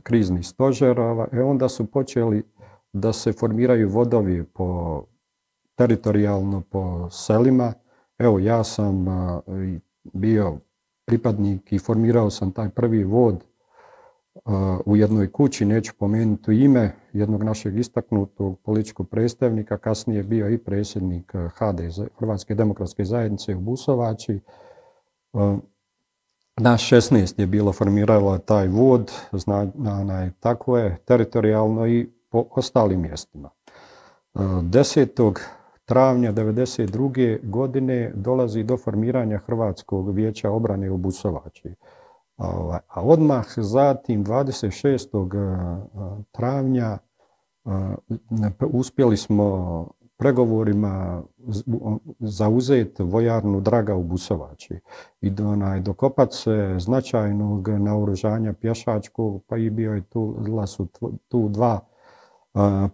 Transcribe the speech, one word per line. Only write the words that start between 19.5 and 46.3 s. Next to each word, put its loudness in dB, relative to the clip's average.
kasnije -4
bio -2
i 0
predsjednik, -6
a, -6
H -2
D -6
Z, -8
Hrvatske -4
demokratske -2
zajednice -4
u -6
Busovači. -4
A, 2
nas 6
šesnaest 4
je 2
bilo 2
formiralo 4
taj 2
vod, 4
zna, -2
onaj, -4
tako 0
je, -2
teritorijalno 2
i 0
po 0
ostalim 2
mjestima. -10
A, -2
desetog 2
travnja 4
devedeset -2
druge 0
godine -2
dolazi -2
do -2
formiranja -2
Hrvatskog -4
vijeća -2
obrane -2
u -2
Busovači. -6
Ovaj, -6
a -10
odmah 4
zatim 0
dvadeset -2
šestog, -2
a, -4